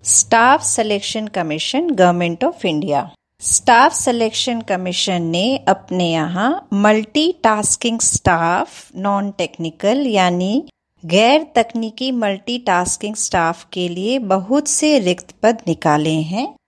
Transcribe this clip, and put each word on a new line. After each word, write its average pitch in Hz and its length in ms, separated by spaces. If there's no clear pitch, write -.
Staff 247 600
Selection 214 640
Commission, 175 640
Government 175 520
of 349 200
India। 147 380
Staff 247 520
Selection 233 720
Commission 180 680
ने 208 260
अपने 170 420
यहाँ 180 640
मल्टीटास्किंग 220 1300
स्टाफ, 175 960
नॉन 202 340
टेक्निकल 196 760
यानी 190 560
गैर 233 420
तकनीकी 226 560
मल्टीटास्किंग 208 1040
स्टाफ 170 560
के 180 160
लिए 196 380
बहुत 202 420
से 302 300
रिक्त 180 440
पद 226 260
निकाले 156 460
हैं। 220 180